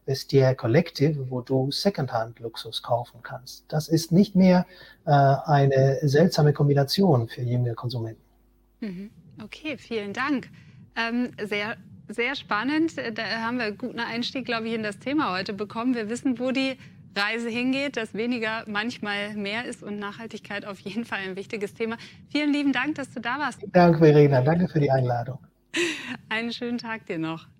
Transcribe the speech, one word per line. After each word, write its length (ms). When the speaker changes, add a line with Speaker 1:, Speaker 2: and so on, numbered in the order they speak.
Speaker 1:
Vestiaire 500
Collective, 720
wo 120
du 300
Secondhand-Luxus 1120
kaufen 400
kannst. 440
Das 220
ist 220
nicht 240
mehr, 300
äh, 60
eine 920
seltsame 500
Kombination 720
für 140
junge 320
Konsumenten. 480
Speaker 2:
Mhm. 300
Okay, 340
vielen 360
Dank. 360
Ähm, 360
sehr, 340
sehr 280
spannend. 640
Da 260
haben 160
wir 80
einen 120
guten 220
Einstieg, 460
glaube 220
ich, 60
in 100
das 160
Thema 340
heute 200
bekommen. 420
Wir 140
wissen, 300
wo 120
die 260
Reise 340
hingeht, 480
dass 160
weniger 540
manchmal 680
mehr 320
ist 160
und 160
Nachhaltigkeit 680
auf 140
jeden 240
Fall 240
ein 80
wichtiges 380
Thema. 240
Vielen 240
lieben 180
Dank, 220
dass 180
du 80
da 200
warst. 200
Speaker 1:
Vielen 120
Dank, 260
Verena. 440
Danke 260
für 120
die 120
Einladung. 480
Speaker 2:
Einen 240
schönen 240
Tag 300
dir 100
noch. 300